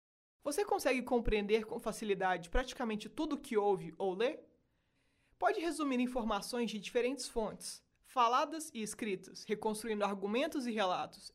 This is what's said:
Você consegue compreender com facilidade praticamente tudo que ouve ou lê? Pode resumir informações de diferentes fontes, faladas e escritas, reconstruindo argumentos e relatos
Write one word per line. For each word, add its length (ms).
Você 220
consegue 380
compreender 640
com 120
facilidade 720
praticamente 580
tudo 300
que 180
ouve 440
ou 160
lê? 240
Pode 220
resumir 400
informações 720
de 80
diferentes 500
fontes, 560
faladas 680
e 80
escritas, 640
reconstruindo 600
argumentos 600
e 60
relatos 640